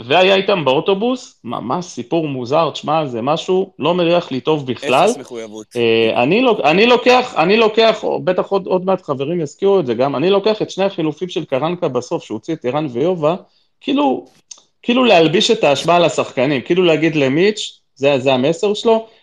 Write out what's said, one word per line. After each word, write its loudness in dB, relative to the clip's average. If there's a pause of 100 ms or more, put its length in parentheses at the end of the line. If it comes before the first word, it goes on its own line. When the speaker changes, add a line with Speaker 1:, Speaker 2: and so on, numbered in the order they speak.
Speaker 1:
והיה 2
איתם 0
באוטובוס, -2
ממש -6
סיפור -4
מוזר, -2
תשמע, -4
זה -6
משהו -2
לא 0
מריח 0
לי -4
טוב -2
בכלל. 0
Speaker 2:
אפס 2
מחויבות. -14 (100)
Speaker 1:
אה, 2
אני 2
לוק-, 2
אני 4
לוקח, 2
אני 2
לוקח, 2 (200)
בטח -2
עוד, -4
עוד -2
מעט -2
חברים -6
יזכירו 0
את -4
זה -2
גם, -2
אני 0
לוקח 0
את -6
שני -2
החילופים -4
של -6
קרנקה -4
בסוף, -4
שהוא -8
הוציא -8
את -10
ערן -4
ויובה, -2 (440)
כאילו, -2 (560)
כאילו 2
להלביש 4
את 2
האשמה 2
על 4
השחקנים, -2
כאילו 0
להגיד 2
למיץ', 0 (160)
זה, 2
זה 2
המסר 0
שלו, 0 (160)